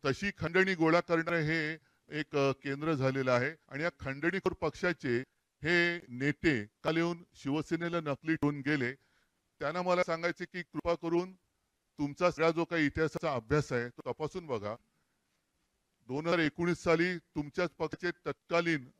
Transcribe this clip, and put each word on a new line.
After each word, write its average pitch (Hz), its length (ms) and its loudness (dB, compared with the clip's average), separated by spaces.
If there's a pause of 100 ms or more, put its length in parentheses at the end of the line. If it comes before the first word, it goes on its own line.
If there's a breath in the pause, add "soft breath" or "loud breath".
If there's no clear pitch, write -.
तशी 165 320 0
खंडणी 185 380 2
गोळा 160 240 6
करणारे 170 420 0
हे 156 360 0 (420)
एक, 151 160 -6
अ, 139 160 4
केंद्र 143 420 -2
झालेलं 131 380 2
आहे. 127 240 2 (120)
आणि 139 160 -8
या 170 60 0 (100)
खंडणीखोर 175 540 -2
पक्षाचे 151 680 -2 (440)
हे 175 340 2 (120)
नेते 131 560 0 (180)
काल 160 140 0
येऊन 170 260 0 (100)
शिवसेनेला 165 680 -2
नकली 156 360 -2
ठेवून 147 240 0
गेले. 135 340 0 (680)
त्यांना 156 220 -4
मला 180 220 2
सांगायचे 170 420 -2
की 175 180 -10
कृपा 170 320 -2
करून 170 380 -2 (640)
तुमचा 147 340 0
सगळा 160 200 2
जो 165 140 0
काही 160 200 0
इतिहासाचा 156 480 -2
अभ्यास 131 380 0
आहे, 120 180 -2
तो - 220 -10
तपासून 156 360 -6
बघा. 107 280 -4 (1300)
दोन 143 200 -4
हजार 170 120 2
एकोणीस 170 380 0
साली 175 400 2
तुमच्याच 156 520 -6
पक्षाचे 160 640 -6
तत्कालीन 165 580 -2 (100)